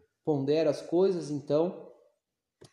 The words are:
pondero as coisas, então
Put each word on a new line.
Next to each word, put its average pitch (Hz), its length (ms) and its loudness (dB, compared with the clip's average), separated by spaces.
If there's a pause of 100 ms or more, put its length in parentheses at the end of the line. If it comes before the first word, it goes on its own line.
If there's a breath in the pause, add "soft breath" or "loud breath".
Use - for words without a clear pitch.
(240)
pondero 151 440 2
as 139 140 -2
coisas, 175 480 0
então 151 640 -2 (800)